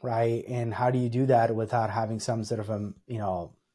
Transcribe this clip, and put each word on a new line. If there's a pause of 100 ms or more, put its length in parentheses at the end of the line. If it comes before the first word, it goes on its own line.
right?
And
how
do
you
do
that
without
having
some
sort
of
a, (140)
you
know, (200)